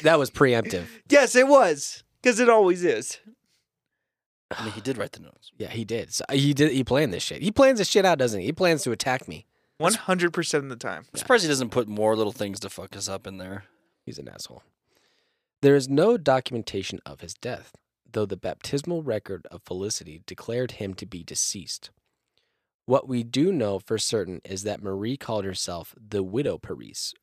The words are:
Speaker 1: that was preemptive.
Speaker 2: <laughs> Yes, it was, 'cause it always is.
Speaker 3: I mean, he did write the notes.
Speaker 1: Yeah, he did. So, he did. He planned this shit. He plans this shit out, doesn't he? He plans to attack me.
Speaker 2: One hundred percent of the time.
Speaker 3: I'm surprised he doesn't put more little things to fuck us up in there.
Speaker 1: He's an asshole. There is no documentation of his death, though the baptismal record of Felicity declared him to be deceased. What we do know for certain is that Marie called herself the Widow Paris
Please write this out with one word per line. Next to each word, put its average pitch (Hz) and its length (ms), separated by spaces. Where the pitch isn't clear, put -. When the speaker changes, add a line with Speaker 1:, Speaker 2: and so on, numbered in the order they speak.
Speaker 1:
that 156 180
was 135 100
preemptive. 117 560
Speaker 2:
<laughs> - 120
Yes, 277 260
it 262 120
was, 208 560
'cause 233 180
it 240 100
always 185 340
is. 127 360
Speaker 3:
I 110 100
mean, 107 80
he 107 80
did 123 180
write 92 140
the - 80
notes. - 360
Speaker 1:
Yeah, - 120
he 113 140
did. 104 300
So, - 160
he 143 240
did. 143 200
He 131 100
planned 131 280
this 87 120
shit. - 180
He 185 100
plans 262 280
this 180 80
shit 196 180
out, 170 140
doesn't 113 200
he? 87 60
He 123 80
plans 165 300
to 123 80
attack 123 360
me. 78 200
Speaker 2:
One 185 160
hundred 175 360
percent 160 340
of 135 40
the 127 60
time. 98 360
Speaker 3:
I'm - 60
surprised 233 260
he 160 60
doesn't 131 220
put 120 160
more 107 280
little 107 160
things 98 280
to 98 100
fuck - 260
us 98 140
up 98 160
in 95 140
there. 95 240
Speaker 1:
He's - 140
an 67 80
asshole. 50 340
There 139 120
is 135 140
no 185 280
documentation 123 840
of 73 180
his 85 120
death, - 400
though 107 160
the 95 100
baptismal 147 640
record 104 480
of 87 140
Felicity 90 640
declared 117 460
him 98 220
to 92 120
be 85 160
deceased. - 680
What 127 220
we 123 160
do 131 280
know 104 280
for 110 180
certain 92 460
is 95 200
that 101 200
Marie 104 340
called 107 280
herself 90 520
the 104 240
Widow 98 380
Paris - 640